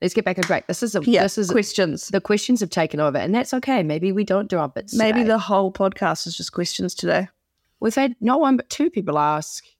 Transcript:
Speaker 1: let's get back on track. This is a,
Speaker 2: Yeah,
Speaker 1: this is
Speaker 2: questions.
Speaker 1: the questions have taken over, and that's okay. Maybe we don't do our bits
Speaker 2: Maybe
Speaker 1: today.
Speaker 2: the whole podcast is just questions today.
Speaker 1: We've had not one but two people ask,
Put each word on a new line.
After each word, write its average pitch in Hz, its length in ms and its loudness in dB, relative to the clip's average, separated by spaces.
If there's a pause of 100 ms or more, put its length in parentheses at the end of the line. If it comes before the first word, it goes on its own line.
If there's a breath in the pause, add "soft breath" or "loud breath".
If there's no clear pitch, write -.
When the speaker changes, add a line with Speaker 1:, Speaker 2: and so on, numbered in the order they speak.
Speaker 1:
let's 175 140 -2
get 220 100 0
back 185 140 -2
on 180 40 0
track. 170 240 0
This - 140 -4
is 208 140 -4
a, 180 80 0
Speaker 2:
Yeah, 240 200 4
Speaker 1:
this 202 140 0
is 196 140 -2
Speaker 2:
questions. 196 560 0
Speaker 1:
the 196 120 0
questions 208 420 0
have 185 100 -2
taken 156 280 0
over, 147 200 2
and 151 140 0
that's 247 200 -2
okay. 254 300 0
Maybe 156 280 0
we 202 120 0
don't 202 260 0
do 185 80 -2
our 151 120 0
bits - 260 -8
Speaker 2:
Maybe 220 240 2
Speaker 1:
today. 220 100 2
Speaker 2:
the 220 100 4
whole 196 320 0
podcast 190 540 -2
is 170 100 -10
just - 160 -10
questions 175 440 -4
today. 175 320 0 (520)
Speaker 1:
We've 226 160 0
had 269 260 0
not 247 200 2
one 262 160 4
but - 120 -4
two 311 200 0
people 156 300 -2
ask, 151 440 -2 (160)